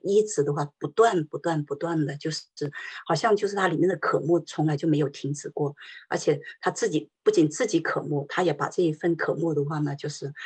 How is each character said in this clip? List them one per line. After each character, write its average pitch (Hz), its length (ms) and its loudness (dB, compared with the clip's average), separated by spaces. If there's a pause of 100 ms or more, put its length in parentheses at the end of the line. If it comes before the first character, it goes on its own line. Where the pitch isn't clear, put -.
一 202 220 4
直 175 200 0
的 143 100 0
话 147 120 0 (120)
不 151 100 -6
断， 190 380 4
不 - 120 -10
断， 156 260 0
不 143 120 -6
断 160 300 -2
的， 143 120 -6
就 160 140 -6
是 - 140 -10 (640)
好 - 80 2
像 214 180 4
就 202 140 0
是 202 80 -4
他 190 140 2
里 160 80 0
面 170 100 4
的 185 80 2
渴 - 240 -2
慕 160 220 2
从 - 240 -2
来 147 100 2
就 165 120 -2
没 151 100 4
有 147 100 2
停 143 260 -6
止 - 160 -8
过。 143 260 -4 (340)
而 - 80 -2
且 147 220 0 (220)
他 - 100 -2
自 220 180 -2
己， 156 200 -2 (140)
不 - 60 6
仅 156 200 6
自 220 180 -2
己 165 140 2
渴 - 220 -2
慕， 143 260 -2
他 - 120 -2
也 160 120 2
把 147 160 -2
这 180 140 0
一 156 100 2
份 170 240 0
渴 165 180 0
慕 160 180 -2
的 143 120 0
话 151 140 -2
呢， 143 180 0
就 147 100 -8
是， 147 260 -8 (120)